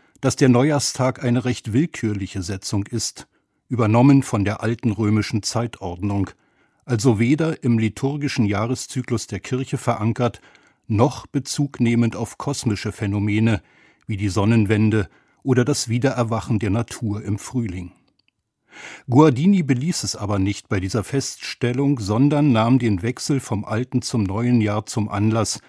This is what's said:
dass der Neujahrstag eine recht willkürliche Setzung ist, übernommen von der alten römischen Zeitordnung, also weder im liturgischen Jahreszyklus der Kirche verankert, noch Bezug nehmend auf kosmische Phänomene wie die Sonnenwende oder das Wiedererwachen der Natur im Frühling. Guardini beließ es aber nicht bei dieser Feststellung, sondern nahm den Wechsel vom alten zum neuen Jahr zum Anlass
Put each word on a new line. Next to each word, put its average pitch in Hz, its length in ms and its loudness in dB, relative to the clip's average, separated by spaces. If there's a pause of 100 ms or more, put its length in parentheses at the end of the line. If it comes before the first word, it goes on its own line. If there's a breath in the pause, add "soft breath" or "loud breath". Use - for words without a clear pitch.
(200 soft breath)
dass 135 160 0
der 135 140 4
Neujahrstag 131 760 2
eine 120 220 0
recht 120 280 -6
willkürliche 104 680 -2
Setzung 98 460 -4
ist, - 400 -8 (420)
übernommen 120 540 6
von 104 200 -2
der 104 200 -2
alten 117 280 -2
römischen 104 520 0
Zeitordnung, 101 880 -4 (540)
also 117 340 2
weder 151 440 0
im 117 140 2
liturgischen 135 680 -2
Jahreszyklus 117 840 -4
der 95 120 -8
Kirche 131 380 -6
verankert, 117 640 -2 (460 soft breath)
noch 117 400 0
Bezug - 520 -4
nehmend 117 360 2
auf - 240 -8
kosmische 110 520 -4
Phänomene 104 680 0 (460 soft breath)
wie 107 100 -6
die 101 120 -2
Sonnenwende 107 800 2 (360 soft breath)
oder 123 220 4
das 135 240 -2
Wiedererwachen 117 720 0
der 104 100 -2
Natur 107 540 -4
im 104 160 -4
Frühling. 92 540 -8 (1160 loud breath)
Guardini 156 540 6
beließ 135 400 -2
es - 120 -6
aber 101 220 -4
nicht 98 320 -2
bei 101 100 0
dieser 95 240 -2
Feststellung, 135 960 -4
sondern 139 520 2
nahm 117 260 4
den 107 240 0
Wechsel 127 380 -2
vom 107 260 -6
alten 117 380 -4
zum 113 200 -2
neuen 117 380 0
Jahr 104 240 -2
zum 104 240 -4
Anlass 107 600 0